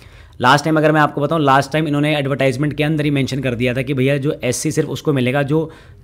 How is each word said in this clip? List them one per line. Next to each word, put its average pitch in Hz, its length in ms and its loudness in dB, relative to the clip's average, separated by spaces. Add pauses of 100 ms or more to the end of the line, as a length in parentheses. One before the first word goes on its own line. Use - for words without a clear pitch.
(400)
लास्ट 135 240 4
टाइम 160 140 2
अगर 156 140 4
मैं 156 80 4
आपको 151 200 0
बताऊँ, 151 220 0
लास्ट 139 300 2
टाइम 156 160 -2
इन्होंने 147 280 0
एडवर्टाइजमेंट 135 580 -2
के 147 100 -2
अंदर 151 200 -2
ही 151 60 0
मेंशन 135 300 -2
कर 127 140 -2
दिया 123 200 -2
था 131 80 -2
कि 131 120 -4
भैया 135 240 0
जो 143 260 -4
एससी 127 260 -2
सिर्फ 156 180 -2
उसको 139 240 -4
मिलेगा 131 300 0
जो 156 280 -2 (340)